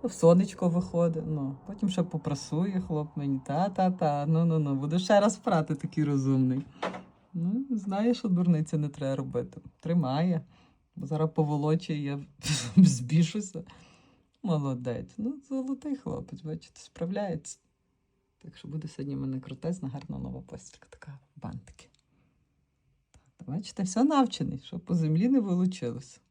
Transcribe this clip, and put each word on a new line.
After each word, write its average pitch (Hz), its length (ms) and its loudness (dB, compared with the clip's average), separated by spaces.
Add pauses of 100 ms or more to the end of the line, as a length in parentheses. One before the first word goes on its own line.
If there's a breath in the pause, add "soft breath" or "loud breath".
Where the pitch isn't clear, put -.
В 240 80 -4
сонечко 180 580 4
виходить, 170 580 0
ну. 139 280 -4 (120)
Потім 202 220 -2
ще 180 140 0
попрасує 165 800 -2
хлоп 151 360 -6
мені. 139 280 -2
Та-та-та, 180 800 0
ну-ну-ну, 160 500 4
буду 147 240 0
ще 202 200 6
раз 208 180 4
прати, 156 380 0
такий 156 280 -2
розумний. 135 580 2 (720 loud breath)
Ну, 190 360 -2
знає, 208 440 0
що 240 140 -2
дурниця 175 500 2
не 147 120 0
треба 135 260 -4
робити. 131 460 -6 (180)
Тримає. 160 640 2 (540 soft breath)
Бо 180 120 -8
зараз 156 280 0
поволоче, 151 640 0
я 143 220 -4 (300)
<laughs> 120 280 2
збішуся. 160 880 4 (800 loud breath)
Молодець. 131 760 -2
Ну, 233 180 -4 (140)
золотий 269 460 -4
хлопець, 185 460 -10
бачите, 156 400 -12
справляється. 180 800 -8 (840)
Так - 140 -20
що - 100 -16
буде 151 200 -8
сьогодні 143 280 -8
в 135 40 -6
мене 135 200 -6
крутезна, 139 500 -8
гарна 135 300 -10
нова 131 220 -10
постілька, - 480 -20
така, 139 300 -20 (160)
бантики. - 500 -14 (1500)
Так, - 120 -16
бачите, 190 340 -4
все 202 200 2
навчений, 269 600 2
щоб 180 140 -12
по - 160 -2
землі 160 340 2
не 269 100 4
волочилося. 180 800 -2 (120)